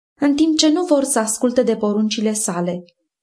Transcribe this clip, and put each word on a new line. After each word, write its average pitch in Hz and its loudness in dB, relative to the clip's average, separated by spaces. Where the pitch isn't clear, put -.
în 285 4
timp 311 2
ce 311 4
nu 359 0
vor 294 2
să 262 -2
asculte 247 0
de 226 0
poruncile 214 -2
sale. 175 -4